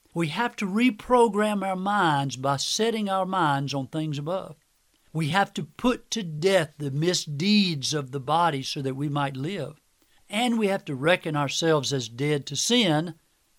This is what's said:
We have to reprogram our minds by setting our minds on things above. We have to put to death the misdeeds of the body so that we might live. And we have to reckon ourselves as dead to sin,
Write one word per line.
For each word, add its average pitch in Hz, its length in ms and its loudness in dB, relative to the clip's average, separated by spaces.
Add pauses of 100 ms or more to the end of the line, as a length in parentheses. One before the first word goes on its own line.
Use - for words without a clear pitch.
(120)
We 170 160 -2
have 233 280 -2
to 208 100 -4
reprogram 214 1000 2
our 190 100 -2
minds 170 600 2
by 139 220 0
setting 214 500 -2
our 190 160 0
minds 143 480 0
on 135 140 -4
things 156 320 -4
above. 156 380 -6 (560)
We 156 160 -2
have 196 260 2
to 185 80 -4
put - 480 -2
to 190 120 -4
death 165 540 2
the 147 140 -4
misdeeds 160 1040 2
of 139 160 -4
the 139 100 -6
body 147 420 2
so 143 200 -6
that 135 140 -4
we 147 120 -4
might 139 280 -2
live. 151 440 -6 (480)
And 233 300 0
we 214 80 2
have 196 200 0
to 147 80 -4
reckon 160 420 2
ourselves 143 560 0
as 123 160 -4
dead 139 380 -2
to 139 100 -8
sin, 175 580 2 (440)